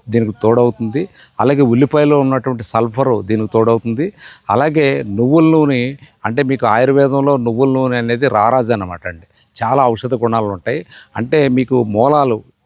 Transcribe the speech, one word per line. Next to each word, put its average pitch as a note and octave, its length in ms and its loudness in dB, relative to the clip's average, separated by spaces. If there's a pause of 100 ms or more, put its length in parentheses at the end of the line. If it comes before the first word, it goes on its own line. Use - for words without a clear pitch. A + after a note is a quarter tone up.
దీనికి A2 340 -2
తోడవుతుంది, A#2+ 680 0 (320)
అలాగే C#3 200 2
ఉల్లిపాయలో C#3+ 600 2
ఉన్నటువంటి C3 420 -2
సల్ఫర్ A2+ 640 -2
దీనికి A2 260 -2
తోడవుతుంది, A#2 600 0 (380)
అలాగే C#3 520 0
నువ్వుల B2 420 2
నూనె, C#3+ 500 2 (300)
అంటే A#2 180 -2
మీకు C3 240 -2
ఆయుర్వేదంలో C#3 720 2
నువ్వుల A#2+ 320 0
నూనె C3 300 0
అనేది A#2+ 300 -2
రారాజు A#2 440 2
అనమాట F#2 340 -6
అండి. E2 200 -12 (380)
చాలా C3 220 2
ఔషధ A#2+ 280 -2
గుణాలు A2+ 320 -2
ఉంటాయి. G#2+ 400 -8 (300)
అంటే C3+ 320 0
మీకు B2+ 360 0
మూలాలు, A#2+ 580 0 (240)